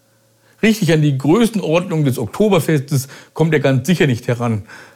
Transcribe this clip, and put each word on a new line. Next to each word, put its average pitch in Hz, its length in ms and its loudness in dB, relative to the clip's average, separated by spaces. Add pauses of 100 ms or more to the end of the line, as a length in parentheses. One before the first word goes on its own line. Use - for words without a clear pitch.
(640)
Richtig, 196 320 2
an 156 80 2
die 143 160 0
Größenordnung 170 880 0
des 127 120 0
Oktoberfestes 151 880 0 (260)
kommt 160 180 0
er 147 80 2
ganz 135 260 0
sicher 180 200 2
nicht 120 220 -2
heran. 113 340 -4 (340)